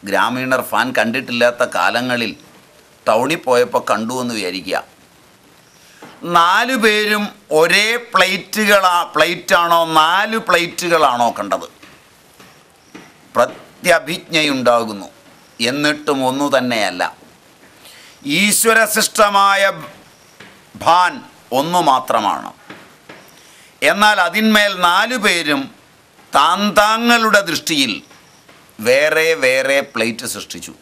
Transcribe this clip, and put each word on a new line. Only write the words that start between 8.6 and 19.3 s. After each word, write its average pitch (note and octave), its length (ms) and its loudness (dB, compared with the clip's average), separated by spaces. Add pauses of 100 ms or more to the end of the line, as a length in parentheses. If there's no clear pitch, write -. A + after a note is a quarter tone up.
പ്ലേറ്റാണോ E3+ 680 0 (200)
നാല് G3+ 360 0 (120)
പ്ലേറ്റുകളാണോ E3 800 0 (100)
കണ്ടത്? F#2+ 280 -6 (1700)
പ്രത്യഭിജ്ഞയുണ്ടാകുന്നു. C3 1700 0 (600)
എന്നിട്ടും D3 500 -2 (100)
ഒന്നു C#3 260 -4
തന്നെയല്ല. A2 460 -2 (1400)
ഈശ്വരസൃഷ്ടമായ G3+ 1200 2 (1200)